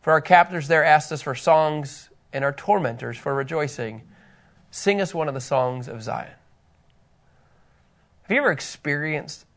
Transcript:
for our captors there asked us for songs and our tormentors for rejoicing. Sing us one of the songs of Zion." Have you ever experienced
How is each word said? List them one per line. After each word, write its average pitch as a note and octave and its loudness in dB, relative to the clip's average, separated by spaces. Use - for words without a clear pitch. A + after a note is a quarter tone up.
for D#3 2
our D#3 6
captors F3 4
there D#3 4
asked D3+ 4
us D3 -8
for C3+ -6
songs D3+ 0
and C#3 -4
our C#3 0
tormentors A#2+ -2
for C#3 -6
rejoicing. C#3 -6
Sing G3+ 0
us F3+ -4
one D#3 -2
of C3+ -6
the C3 -6
songs B2+ -2
of A#2 -12
Zion." - -8
Have - -16
you A#3+ 2
ever C4 2
experienced D3+ -6